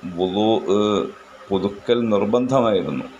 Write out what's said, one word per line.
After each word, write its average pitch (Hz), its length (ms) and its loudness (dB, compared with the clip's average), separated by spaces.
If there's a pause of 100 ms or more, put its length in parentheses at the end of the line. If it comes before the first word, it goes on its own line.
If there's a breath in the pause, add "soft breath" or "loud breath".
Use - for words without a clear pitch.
(180)
വുളു 95 300 0 (1000)
പുതുക്കൽ 101 500 -2 (100)
നിർബന്ധമായിരുന്നു. 107 960 0 (160)